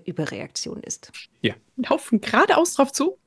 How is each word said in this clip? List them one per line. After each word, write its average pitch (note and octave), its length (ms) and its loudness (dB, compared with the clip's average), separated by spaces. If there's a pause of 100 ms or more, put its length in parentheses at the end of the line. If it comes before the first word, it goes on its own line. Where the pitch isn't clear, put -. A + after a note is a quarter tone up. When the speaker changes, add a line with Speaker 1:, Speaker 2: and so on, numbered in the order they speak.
Speaker 1:
Überreaktion - 760 -6
ist. - 280 -12 (300)
Speaker 2:
Ja. A2 120 0 (220)
Speaker 3:
Wir B3+ 140 -2
laufen A#3 320 2
geradeaus E4 540 4
drauf C4+ 160 4
zu. E4+ 360 -2